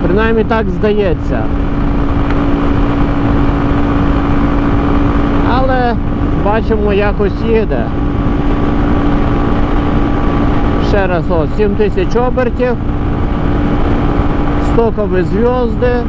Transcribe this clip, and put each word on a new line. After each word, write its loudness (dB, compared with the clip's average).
принаймні 0
так 0
здається. 0
Але 0
бачимо, 0
якось 0
їде. 0
Ще 0
раз, 0
о, 0
сім 0
тисяч 0
обертів. 0
Стокові 0
зв'язки. 0